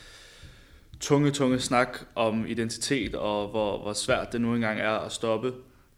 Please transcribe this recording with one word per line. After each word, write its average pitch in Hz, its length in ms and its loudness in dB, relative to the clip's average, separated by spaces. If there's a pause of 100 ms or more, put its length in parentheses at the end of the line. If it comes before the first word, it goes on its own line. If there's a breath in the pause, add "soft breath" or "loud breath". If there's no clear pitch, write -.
(1000 loud breath)
tunge, 143 320 4
tunge 127 280 2
snak 127 400 2 (160)
om 113 300 0
identitet, 117 720 -2
og 104 320 -2
hvor, 104 340 -2
hvor 104 120 -4
svært 107 400 0
det 117 80 0
nu 117 140 2
engang 107 240 0
er 107 120 2
at 95 200 -2
stoppe, 113 420 0 (440 soft breath)